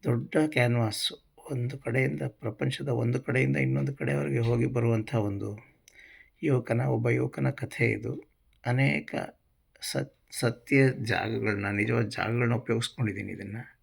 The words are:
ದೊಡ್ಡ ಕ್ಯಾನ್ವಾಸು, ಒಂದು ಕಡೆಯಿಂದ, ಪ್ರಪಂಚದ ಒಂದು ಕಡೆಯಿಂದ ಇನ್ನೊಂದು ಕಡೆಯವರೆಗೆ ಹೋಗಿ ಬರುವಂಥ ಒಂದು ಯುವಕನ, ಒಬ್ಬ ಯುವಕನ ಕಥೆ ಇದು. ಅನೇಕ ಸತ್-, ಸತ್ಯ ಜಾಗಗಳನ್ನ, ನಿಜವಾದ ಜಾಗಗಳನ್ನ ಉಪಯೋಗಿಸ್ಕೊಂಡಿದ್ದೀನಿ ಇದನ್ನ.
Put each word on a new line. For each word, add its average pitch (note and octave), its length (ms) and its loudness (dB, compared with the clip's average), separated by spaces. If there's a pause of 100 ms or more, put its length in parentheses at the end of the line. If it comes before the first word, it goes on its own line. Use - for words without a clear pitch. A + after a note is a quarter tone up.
ದೊಡ್ಡ A#2+ 320 0 (120)
ಕ್ಯಾನ್ವಾಸು, A#2+ 840 0 (180)
ಒಂದು B2+ 260 -4
ಕಡೆಯಿಂದ, C3+ 500 -2
ಪ್ರಪಂಚದ B2+ 600 -4
ಒಂದು A#2+ 340 0
ಕಡೆಯಿಂದ C3 360 2
ಇನ್ನೊಂದು C3+ 380 0
ಕಡೆಯವರೆಗೆ C#3 440 -2
ಹೋಗಿ A#2 260 2
ಬರುವಂಥ A#2 500 0
ಒಂದು G#2 600 -4 (680)
ಯುವಕನ, B2 380 2
ಒಬ್ಬ B2 280 0
ಯುವಕನ C3 400 0
ಕಥೆ - 420 0
ಇದು. A2 460 -8 (280)
ಅನೇಕ B2+ 500 0 (680)
ಸತ್-, - 580 -8
ಸತ್ಯ C3+ 500 4
ಜಾಗಗಳನ್ನ, G#2+ 800 0
ನಿಜವಾದ A2 380 2
ಜಾಗಗಳನ್ನ A#2 460 0
ಉಪಯೋಗಿಸ್ಕೊಂಡಿದ್ದೀನಿ A2+ 800 -2
ಇದನ್ನ. G2 260 -10 (260)